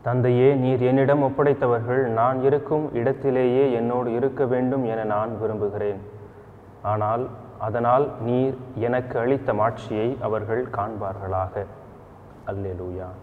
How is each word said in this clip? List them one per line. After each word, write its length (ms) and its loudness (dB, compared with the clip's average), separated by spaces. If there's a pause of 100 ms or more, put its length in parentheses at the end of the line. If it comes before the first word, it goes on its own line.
"தந்தையே, 520 4
நீர் 280 2
என்னிடம் 400 4
ஒப்படைத்தவர்கள் 840 2
நான் 360 2
இருக்கும் 500 0
இடத்திலேயே 800 2
என்னோடு 400 0
இருக்க 320 0
வேண்டும் 400 0
என 180 -2
நான் 360 -2
விரும்புகிறேன். 600 -2 (840)
ஆனால், 480 -2 (300)
அதனால் 640 2
நீர் 360 0 (180)
எனக்கு 440 -2
அளித்த 340 0
மாட்சியை 680 -2
அவர்கள் 440 -2
காண்பார்களாக." 1000 -6 (840)
அல்லேலூயா. 580 -8 (180)